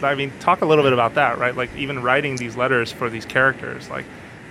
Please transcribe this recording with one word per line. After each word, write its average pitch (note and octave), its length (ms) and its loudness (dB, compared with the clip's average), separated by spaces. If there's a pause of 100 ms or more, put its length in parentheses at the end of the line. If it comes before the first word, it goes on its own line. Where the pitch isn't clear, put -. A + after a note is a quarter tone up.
I C#3 100 2
mean, C#3 260 -2
talk F3+ 220 2
a D#3+ 60 2
little D3+ 160 6
bit C3+ 100 6
about A#2 220 2
that, B2 240 2
right? B2 180 0
Like, B2 180 -4
even C3+ 280 -6
writing C3+ 320 2
these A#2+ 200 -8
letters B2 360 0
for A#2+ 180 -6
these A2+ 160 -8
characters, B2+ 640 0
like, C3 160 -8 (460)